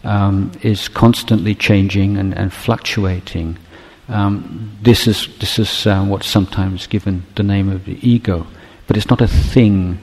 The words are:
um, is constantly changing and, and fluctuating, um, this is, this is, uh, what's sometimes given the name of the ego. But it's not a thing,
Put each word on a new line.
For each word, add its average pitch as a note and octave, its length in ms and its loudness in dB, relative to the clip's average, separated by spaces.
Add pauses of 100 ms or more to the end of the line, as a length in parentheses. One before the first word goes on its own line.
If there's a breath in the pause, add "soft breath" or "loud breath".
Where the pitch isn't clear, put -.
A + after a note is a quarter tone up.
um, G2 480 0 (100)
is G#2+ 260 -2
constantly G#2+ 640 2
changing G2 600 2
and, F#2+ 200 -4
and F#2+ 160 -4
fluctuating, F2+ 1080 -4 (500 loud breath)
um, G2+ 640 -4 (120)
this A#2 260 4
is, - 300 -2
this - 200 -4
is, - 280 -2
uh, G2 180 2
what's G2 240 -4
sometimes F#2+ 580 -2
given F#2+ 380 -4 (100)
the G#2+ 80 -2
name G2 280 0
of F#2+ 160 -6
the F#2 120 -10 (100)
ego. G2 380 2 (400 loud breath)
But - 100 2
it's G#2+ 140 -2
not B2 100 4
a A#2 60 4
thing, F#2+ 760 4